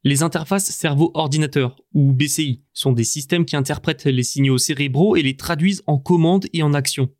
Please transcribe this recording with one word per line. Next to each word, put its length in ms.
Les 180
interfaces 480
cerveau-ordinateur, 1040
ou 220
B 80
C 200
I, 200
sont 200
des 120
systèmes 400
qui 100
interprètent 520
les 160
signaux 340
cérébraux 580
et 60
les 160
traduisent 500
en 120
commandes 560
et 80
en 100
actions. 480